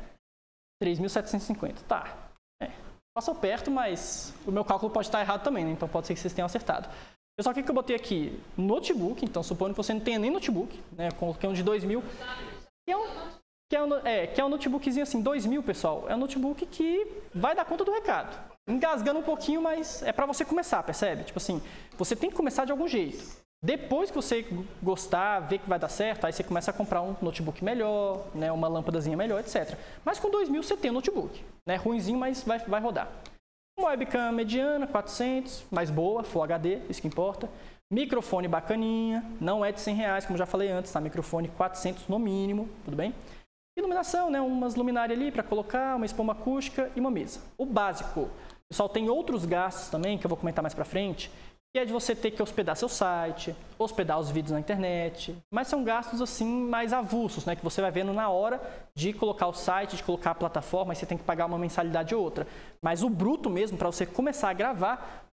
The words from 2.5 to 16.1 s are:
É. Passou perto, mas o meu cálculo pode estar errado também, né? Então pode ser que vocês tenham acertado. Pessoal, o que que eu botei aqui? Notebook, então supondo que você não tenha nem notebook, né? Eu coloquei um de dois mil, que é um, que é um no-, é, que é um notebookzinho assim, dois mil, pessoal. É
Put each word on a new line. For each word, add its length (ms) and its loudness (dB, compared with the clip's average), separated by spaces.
É. 80 -4
Passou 200 -2
perto, 360 0
mas 640 -2
o 60 -2
meu 140 2
cálculo 280 2
pode 140 2
estar 140 2
errado 220 0
também, 220 2
né? 60 0
Então 180 -2
pode 200 -2
ser 60 -2
que 60 -4
vocês 140 -4
tenham 120 0
acertado. 420 0
Pessoal, 140 2
o 20 -6
que 80 0
que 80 0
eu 40 2
botei 200 2
aqui? 480 -2
Notebook, 680 2
então 180 -2
supondo 280 0
que 60 -4
você 180 0
não 60 0
tenha 180 0
nem 140 2
notebook, 500 0
né? 160 -2
Eu 60 -2
coloquei 340 -2
um 40 0
de 100 0
dois 220 2
mil, 180 0
que 80 -2
é 40 4
um, 100 0
que 60 4
é 60 2
um 40 2
no-, 200 0
é, 200 2
que 140 0
é 40 4
um 40 2
notebookzinho 560 0
assim, 180 0
dois 240 2
mil, 160 2
pessoal. 460 0
É 80 0